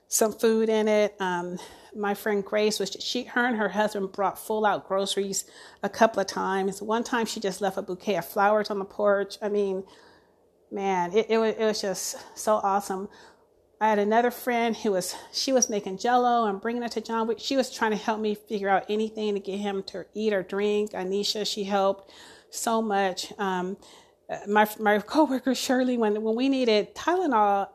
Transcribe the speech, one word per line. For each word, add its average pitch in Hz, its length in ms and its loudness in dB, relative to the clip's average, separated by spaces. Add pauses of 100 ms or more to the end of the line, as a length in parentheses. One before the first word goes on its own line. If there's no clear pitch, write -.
some 220 260 0
food 220 360 2
in 220 180 2
it. 208 320 2
Um, 180 400 -4 (360)
my 202 200 -2
friend 202 300 -2
Grace 214 340 0
was, 190 220 -4
she, - 240 -4
her 240 200 0
and 247 120 2
her 208 120 0
husband 196 440 -2
brought 190 260 -2
full 220 260 -2
out 185 220 0
groceries 196 580 -2 (380)
a 202 60 -2
couple 220 320 2
of 190 80 -2
times. 190 520 -2
One 220 220 -2
time 233 240 -2
she 240 140 -8
just 190 200 -6
left 190 180 -2
a 196 40 -6
bouquet 185 340 -4
of 165 100 -4
flowers 208 440 2
on 190 80 -4
the 196 60 -4
porch. 202 580 0
I 214 60 -4
mean, 196 360 0 (880)
man, 190 420 -2
it, 214 180 2
it 226 80 4
wa-, 226 60 2
it 220 200 0
was 214 160 0
just - 360 -4 (220)
so 214 160 2
awesome. 202 540 -2 (720)
I 214 80 4
had 214 100 4
another 220 320 4
friend 233 460 0
who 220 160 0
was, 180 220 -2 (180)
she - 200 -2
was 254 160 4
making 202 300 -4
Jell-O 240 480 4
and 196 140 -2
bringing 233 220 -4
it 240 100 -6
to 233 80 -4
John. 226 260 -2
We, 226 120 -2
she - 180 -2
was 262 140 2
trying 220 200 0
to 214 60 2
help 214 240 -2
me 214 140 0
figure 202 340 -4
out 190 200 4
anything 214 460 -2
to 202 60 -2
get 196 180 -6
him 202 260 -4
to 180 300 -12
eat 214 180 0
or 190 100 0
drink. 208 500 0
Anisha, 196 540 -2
she 208 180 -4
helped 196 460 0 (400)
so 226 300 0
much. 196 580 0
Um, 190 380 -2 (540)
uh, 165 80 -6 (100)
my, 214 180 6 (140)
my 208 200 4
coworker 262 540 2
Shirley, 254 440 2
when, 214 240 2
when 220 120 0
we 254 140 0
needed 233 460 2
Tylenol, 220 800 2